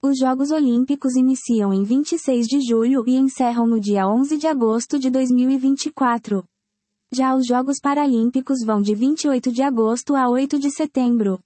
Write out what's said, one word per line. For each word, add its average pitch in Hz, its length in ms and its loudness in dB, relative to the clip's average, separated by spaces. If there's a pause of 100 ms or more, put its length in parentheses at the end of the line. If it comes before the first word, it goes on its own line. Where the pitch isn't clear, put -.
Os 269 160 0
Jogos 262 320 0
Olímpicos 262 640 0
iniciam 240 560 0
em 190 100 2
vinte 254 300 0
e 339 60 -2
seis 240 280 0
de 277 140 0
julho 240 460 2
e 254 100 2
encerram 240 500 0
no 226 140 2
dia 202 260 0
onze 269 300 0
de 294 100 -4
agosto 240 520 0
de 262 100 -2
dois 262 220 0
mil 247 200 2
e 269 60 0
vinte 269 300 0
e 302 40 -4
quatro. 233 540 -2 (680)
Já 262 240 0
os 262 120 0
Jogos 254 340 -2
Paralímpicos 262 840 0
vão 214 160 0
de 208 120 0
vinte 262 300 -2
e 302 60 2
oito 254 200 0
de 240 120 -2
agosto 247 520 0
a 262 140 2
oito 277 300 0
de 285 120 0
setembro. 240 760 -2